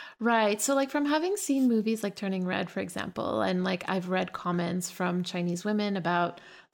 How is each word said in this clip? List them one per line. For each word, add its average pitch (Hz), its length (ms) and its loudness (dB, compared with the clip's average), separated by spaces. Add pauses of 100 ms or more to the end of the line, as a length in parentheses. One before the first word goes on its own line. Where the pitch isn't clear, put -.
(200)
Right. 214 420 4
So, 277 140 2
like, 269 140 2
from 285 160 0
having 320 320 2
seen 269 320 4
movies 220 340 2
like 196 140 -2
Turning 190 280 -2
Red, 180 240 -2
for 196 120 -4
example, 190 600 -4
and, 185 220 2
like, 185 240 -2
I've 180 220 -2
read 185 240 -2
comments 175 580 -2
from 180 320 -2
Chinese 175 400 -2
women 208 320 0
about, 175 460 0 (320)